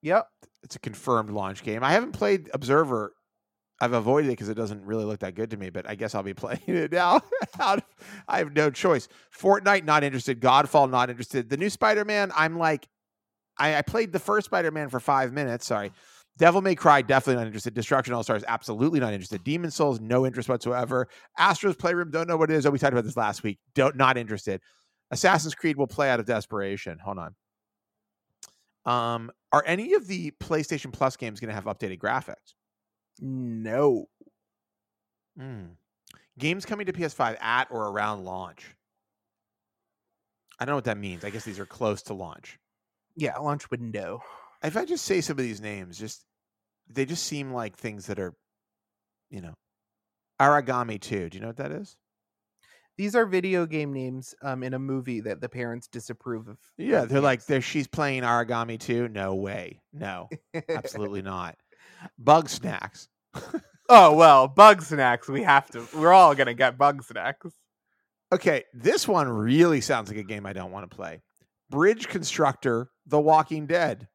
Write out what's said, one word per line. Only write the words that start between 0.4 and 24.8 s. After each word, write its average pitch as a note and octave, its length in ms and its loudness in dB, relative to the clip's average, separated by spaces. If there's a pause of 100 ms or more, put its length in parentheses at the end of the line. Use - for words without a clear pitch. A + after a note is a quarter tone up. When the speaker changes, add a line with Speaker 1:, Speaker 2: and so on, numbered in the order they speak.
Speaker 2:
It's - 120 -18
a - 40 -18
confirmed A2 500 -4
launch G2 320 -8
game. A2 220 -6
I C#3+ 80 2
haven't A3+ 200 0
played G3 400 -2
Observer. C3+ 640 0 (640)
I've A#2+ 140 0
avoided C3 360 2
it A#2 60 -2
'cause G#2 120 -8
it G#2+ 60 -4
doesn't G#2 300 -8
really G#2+ 200 -4
look G#2 160 -6
that F#2+ 140 -8
good A2 160 -6
to A2 60 -10
me, F#2+ 140 -10
but F#2 180 -12
I G#2+ 80 -8
guess G#2+ 180 -8
I'll G2+ 80 -4
be G2 120 -8
<laughs> - 0 -
playing - 320 -10
it E3+ 260 -2
now. F3 280 4 (200)
<laughs> - 200 -10
Out G3+ 180 2
of, - 60 -8 (440)
I - 100 -2
have D3+ 140 -4
no D3 180 2
choice. C#3+ 380 0 (280)
Fortnite, G3 480 2
not D3+ 200 4
interested. C3 360 -4
Godfall, C3+ 500 6
not B2 200 2
interested. B2 380 -6
The C#3 80 -4
new F#3+ 140 -2
Spider-Man, G#3 680 0
I'm D#3+ 220 0
like, D#3+ 300 0 (680)
I, D3+ 180 2
I D3 60 0
played A3 300 -4
the F3+ 80 -2
first G#3 260 -2
Spider-Man D#3 420 -4
for B2 120 -6
five C3 320 0
minutes. B2+ 340 -6
Sorry. G2+ 260 -4 (460)
Devil F3 240 6
May F#3+ 120 0
Cry, C#3+ 280 6
definitely B2+ 400 2
not A2+ 40 -6
interested. A2 280 -10
Destruction B2 400 -2
All-Stars, A2 340 -4
absolutely B2 520 -2
not A#2 120 -2
interested. F#2 320 -10
Demon's D#3+ 300 -4
Souls, C#3 260 0
no B2 240 2
interest B2+ 240 -2
whatsoever. B2 580 -2 (300)
Astro's F#3 400 2
Playroom, F3 340 -2
don't E3 160 -4
know E3+ 120 -2
what D#3 120 2
it D#3+ 40 0
is. D3 100 2
Oh, C#3+ 60 4
we C#3 80 -2
talked C#3 160 2
about A#2+ 100 2
this C3 140 -8
last G#2+ 240 -4
week. G#2 160 -6 (160)
Don't, C#3 220 2
not B2+ 200 4
interested. G#2+ 440 -6 (500)